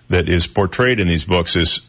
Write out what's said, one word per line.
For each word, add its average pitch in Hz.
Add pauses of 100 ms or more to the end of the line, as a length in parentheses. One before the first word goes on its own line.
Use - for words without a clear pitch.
that 85
is 85
portrayed 117
in 92
these 82
books 87
is, -